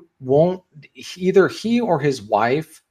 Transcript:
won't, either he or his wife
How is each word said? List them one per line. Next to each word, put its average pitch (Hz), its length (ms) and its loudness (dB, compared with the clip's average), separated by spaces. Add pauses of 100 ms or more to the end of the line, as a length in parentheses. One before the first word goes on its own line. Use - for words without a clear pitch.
(200)
won't, 156 420 0 (540)
either 185 320 2
he 233 320 -2
or 180 180 -2
his 131 220 -2
wife 113 720 -2